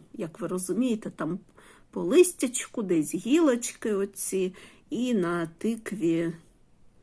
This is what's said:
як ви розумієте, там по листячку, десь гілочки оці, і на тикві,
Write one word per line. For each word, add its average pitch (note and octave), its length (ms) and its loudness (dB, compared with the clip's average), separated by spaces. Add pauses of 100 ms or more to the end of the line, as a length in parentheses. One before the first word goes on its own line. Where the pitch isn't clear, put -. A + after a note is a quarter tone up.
(120)
як - 280 -10
ви F3+ 80 -6
розумієте, F#3+ 600 -2
там E3+ 280 -6 (540)
по F3+ 100 -4
листячку, B3 800 2
десь E3+ 320 0
гілочки A#3+ 800 2
оці, F#3+ 600 -2 (360)
і B3 240 0
на F3 320 0
тикві, E3+ 840 -2 (720)